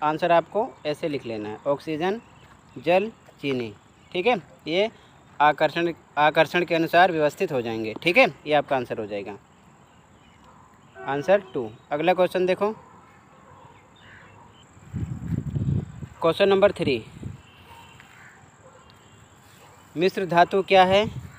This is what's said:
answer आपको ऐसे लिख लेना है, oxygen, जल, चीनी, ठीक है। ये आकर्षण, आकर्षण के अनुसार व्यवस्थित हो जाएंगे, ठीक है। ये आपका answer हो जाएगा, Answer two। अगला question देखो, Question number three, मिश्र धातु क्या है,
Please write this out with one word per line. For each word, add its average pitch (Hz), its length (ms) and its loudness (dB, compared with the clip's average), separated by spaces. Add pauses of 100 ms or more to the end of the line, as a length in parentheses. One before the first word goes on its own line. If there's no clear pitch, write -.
answer 156 300 0
आपको 196 360 2 (180)
ऐसे 151 220 -4
लिख 135 180 -6
लेना 110 220 -8
है, 107 180 -10
oxygen, 160 540 -4 (560)
जल, 180 340 0 (320)
चीनी, 123 300 -4 (400)
ठीक 180 140 -2
है। 240 100 2 (320)
ये 190 200 0 (520)
आकर्षण, 156 520 2 (260)
आकर्षण 156 460 2
के 170 100 -4
अनुसार 165 380 4
व्यवस्थित 156 400 -2
हो 127 100 -2
जाएंगे, 113 340 -6
ठीक 175 200 0
है। 262 100 6 (200)
ये 151 80 -2
आपका 139 220 0
answer 120 220 -6
हो 107 80 -6
जाएगा, 101 300 -10 (1600)
Answer 143 460 0 (120)
two। 123 140 -6 (240)
अगला 160 220 0
question 180 320 0
देखो, 202 260 0 (3500)
Question 165 260 2
number 196 240 4
three, 139 300 -2 (3000)
मिश्र 190 300 0
धातु 175 380 4
क्या 185 220 8
है, 196 200 4 (320)